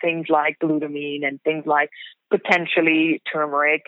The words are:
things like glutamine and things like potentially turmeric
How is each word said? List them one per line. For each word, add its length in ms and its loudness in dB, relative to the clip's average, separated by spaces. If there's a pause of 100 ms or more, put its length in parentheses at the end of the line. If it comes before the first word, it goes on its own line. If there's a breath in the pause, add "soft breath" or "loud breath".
things 280 -2
like 340 2
glutamine 640 -4
and 160 -6
things 240 -2
like 240 2 (400 loud breath)
potentially 920 2 (120)
turmeric 560 0